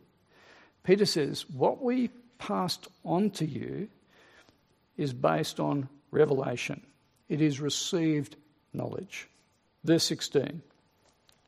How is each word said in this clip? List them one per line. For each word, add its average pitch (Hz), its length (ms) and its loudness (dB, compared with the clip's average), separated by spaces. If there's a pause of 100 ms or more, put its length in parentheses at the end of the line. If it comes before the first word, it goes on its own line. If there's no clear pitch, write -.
(840)
Peter 202 220 4
says, - 420 -2
"What 160 360 0
we 247 260 0 (300)
passed 190 480 -4 (180)
on 185 260 2
to - 140 -4
you 143 420 -6 (1080)
is 139 160 -2
based 156 460 0
on 147 280 0 (220)
revelation. 135 720 2 (480)
It 156 100 -2
is 147 220 2
received 151 720 0 (380)
knowledge." - 560 -8 (540)
Verse 156 200 4
sixteen. 156 600 -2 (840)